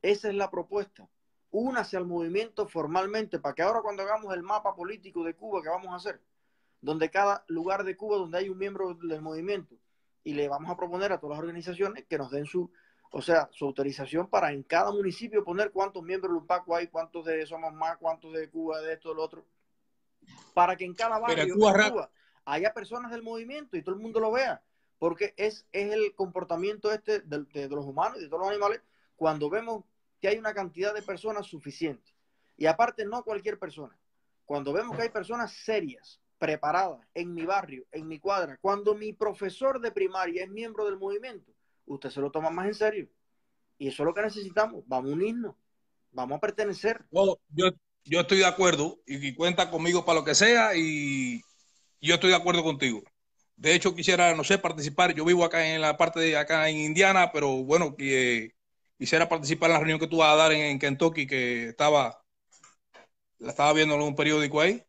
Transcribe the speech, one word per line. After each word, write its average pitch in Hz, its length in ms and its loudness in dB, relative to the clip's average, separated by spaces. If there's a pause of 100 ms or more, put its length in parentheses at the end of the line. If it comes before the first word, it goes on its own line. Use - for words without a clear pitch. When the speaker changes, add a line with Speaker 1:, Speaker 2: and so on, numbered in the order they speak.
Speaker 1:
Esa 208 280 0
es 196 60 -2
la 196 140 -2
propuesta. 202 580 -6 (440)
Únase 226 460 -2
al 180 100 -4
movimiento 180 600 -4
formalmente 190 680 -2
para 143 160 -4
que - 80 -4
ahora 214 200 2
cuando 202 200 -6
hagamos 202 320 -4
el 175 80 -6
mapa 202 340 -2
político 180 480 -10
de 165 120 -6
Cuba 202 260 -6
que 156 80 -8
vamos 185 240 -6
a 180 40 -10
hacer, 190 220 -8 (640)
donde 156 300 -2
cada 202 360 2
lugar 180 360 -4
de 185 120 -6
Cuba 208 220 -2
donde 175 220 -4
hay 196 100 -4
un 185 80 -8
miembro 196 380 -6
del 160 260 -8
movimiento, 160 540 -8 (480)
y 151 100 -8
le 147 140 -2
vamos 147 240 -6
a 175 40 -4
proponer 180 360 -4
a 175 80 -2
todas 147 180 -8
las 156 60 -8
organizaciones 170 680 -6
que 160 80 -4
nos 131 140 -6
den 147 160 -4
su, 180 240 -6 (400)
o 139 100 -8
sea, 160 300 2
su - 140 -10
autorización 139 600 -4
para 175 240 2
en 139 120 -8
cada 190 280 0
municipio 202 520 -2
poner 202 260 -2
cuántos 196 320 -4
miembros 185 320 -4
de 170 60 -2
Lupaco 180 360 -2
hay, 170 120 -2
cuántos 165 360 -8
de 160 220 -4
Somos 160 260 -8
Más, 160 260 -6
cuántos 160 360 -6
de 156 160 -8
Cuba, 160 320 -6
de 160 120 -6
esto, 160 160 -12
de 156 60 -6
lo 156 60 -6
otro, - 240 -10 (1120)
para 175 200 4
que 180 100 -10
en 180 100 -12
cada 226 320 -2
Speaker 2:
Pero 165 100 0
Speaker 1:
barrio 160 160 0
Speaker 2:
Cuba 208 180 8
Speaker 1:
de 196 60 6
Speaker 2:
ra- 214 140 6
Speaker 1:
Cuba 185 200 -4 (340)
haya 170 280 -2
personas 233 380 -10
del 233 100 -10
movimiento 226 560 -10
y 156 60 -8
todo 190 120 -6
el 202 60 -12
mundo 226 180 -2
lo 220 120 0
vea, 247 300 -2 (360)
porque 170 400 -2
es, 214 340 -4
es 202 220 -2
el 214 220 0
comportamiento 190 760 -4
este 214 280 -2
de, 147 340 -8
de, 143 160 -8
de 147 60 -6
los 143 100 -6
humanos 165 320 -2
y - 60 -12
de - 40 -16
todos 165 140 -6
los 190 80 -2
animales, 208 320 0 (340)
cuando 151 340 0
vemos 220 360 -4 (340)
que 190 100 -2
hay 214 80 0
una 214 160 -4
cantidad 196 400 -4
de 208 80 -6
personas 202 460 -8
suficiente, 143 680 -8 (440)
y 151 80 -2
aparte 220 400 2
no 233 180 -6
cualquier 202 360 -6
persona, 151 380 -14 (480)
cuando 143 280 -4
vemos 233 220 -2
que 233 80 -2
hay 233 60 -2
personas 220 420 -6
serias, 175 720 -6 (160)
preparadas, 151 760 -2
en 175 200 -8
mi 165 120 -6
barrio, 175 460 -4
en 156 160 -12
mi 156 120 -12
cuadra, 180 420 -2
cuando 202 340 2
mi 214 180 -8
profesor 214 640 -2
de 233 120 -4
primaria 185 520 0
es 190 60 -10
miembro 214 360 -6
del 196 120 -2
movimiento, 202 540 -8 (340)
usted 139 240 -8
se 139 120 -6
lo 143 100 -2
toma 160 180 -2
más 175 180 -2
en 208 60 -2
serio, 214 360 0 (680)
y 139 120 -4
eso 147 140 -4
es 156 40 2
lo 170 60 0
que 202 80 -4
necesitamos, 214 640 -2
vamos 139 240 -2
a - 20 -2
unirnos, 214 420 -4 (560)
vamos 127 260 -6
a 156 40 -4
pertenecer. 208 720 -2
Speaker 2:
No, 190 260 4 (120)
yo, 185 220 4 (340)
yo 160 160 2
estoy 190 180 4
de 190 60 8
acuerdo, 175 600 4
y, 139 220 -6
y 127 80 -6
cuenta 175 340 2
conmigo 170 360 2
para 165 140 4
lo - 60 -4
que 147 100 2
sea, 220 380 6
y 143 680 -2 (580)
yo 165 160 4
estoy 185 140 4
de 180 80 8
acuerdo 175 260 2
contigo. 135 380 0 (560)
De 160 180 4
hecho, 180 180 2
quisiera, 175 420 4
no 151 100 -2
sé, 196 120 4
participar, 160 560 2
yo 151 120 -2
vivo 175 180 6
acá 165 240 2
en 160 140 0
la 151 160 2
parte 165 240 2
de, 160 160 4
acá 156 320 2
en 156 80 -2
Indiana, 180 560 4
pero 143 160 2 (140)
bueno, 147 340 2
que, 131 400 2
eh, 110 180 -6 (420)
quisiera 160 300 2
participar 160 420 2
en 165 40 6
la 156 60 6
reunión 156 200 0
que 160 80 -2
tú 160 100 0
vas 156 160 8
a - 20 8
dar 156 160 8
en, 151 100 4
en 143 180 0
Kentucky, 147 480 2
que 123 420 -2
estaba, 147 520 4 (1160)
la 117 100 -10
estaba 147 240 4
viendo 156 220 4
en 147 60 2
un 147 140 -2
periódico 151 460 2
ahí 202 260 2